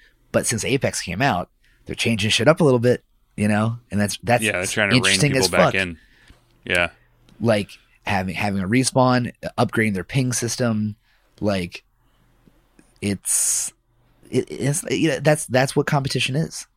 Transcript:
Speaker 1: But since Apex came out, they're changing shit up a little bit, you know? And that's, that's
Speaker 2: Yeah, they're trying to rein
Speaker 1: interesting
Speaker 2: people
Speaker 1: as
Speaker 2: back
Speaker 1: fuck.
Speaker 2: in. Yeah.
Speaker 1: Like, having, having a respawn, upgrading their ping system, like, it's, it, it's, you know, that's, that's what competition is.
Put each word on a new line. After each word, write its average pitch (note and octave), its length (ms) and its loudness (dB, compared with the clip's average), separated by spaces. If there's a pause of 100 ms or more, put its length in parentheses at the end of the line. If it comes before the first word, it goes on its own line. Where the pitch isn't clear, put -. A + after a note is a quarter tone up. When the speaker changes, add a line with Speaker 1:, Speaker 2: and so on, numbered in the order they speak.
(320)
Speaker 1:
But - 160 2
since A2 160 -2
Apex A2+ 380 -2
came F2+ 200 -6
out, A#2 280 0 (360)
they're - 100 -10
changing G#2+ 360 -2
shit A2 160 2
up D#3+ 140 4
a - 20 4
little C3 160 4
bit, A#2+ 240 2 (320)
you G#2 140 0
know? A2 280 0 (140)
And G2 80 -2
that's, G#2 240 -2
that's A#2 180 4
Speaker 2:
Yeah, G#2+ 120 0
they're F2+ 140 -2
trying G#2 220 0
to F#2+ 60 4
rein F#2 80 4
Speaker 1:
interesting G2 280 2
Speaker 2:
people C3 140 2
Speaker 1:
as F2 60 0
Speaker 2:
back F2+ 140 2
Speaker 1:
fuck. B2 100 0
Speaker 2:
in. F#2 240 -4 (640)
Yeah. F2+ 260 0 (520)
Speaker 1:
Like, G#2+ 300 2 (320)
having, F#2+ 320 -2
having G2 280 -2
a F2+ 40 -4
respawn, B2+ 640 2 (240)
upgrading A2 380 0
their F2+ 100 -6
ping B2+ 280 -2
system, A2 640 -2 (460)
like, F#2+ 420 -2 (1160)
it's, - 720 -2 (580)
it, - 180 -2
it's, C#3 400 -4
you C3+ 200 0
know, C3+ 100 -2
that's, D3+ 260 2
that's B2+ 300 0
what D3 100 2
competition C3 500 -2
is. D#3 300 -4 (120)